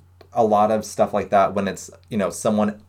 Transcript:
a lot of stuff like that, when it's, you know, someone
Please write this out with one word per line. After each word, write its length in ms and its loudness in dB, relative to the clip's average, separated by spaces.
a 100 2
lot 260 4
of 140 0
stuff 300 -2
like 160 -2
that, 240 2
when 140 -2
it's, 200 -10
you 80 -4
know, 100 0
someone 600 -2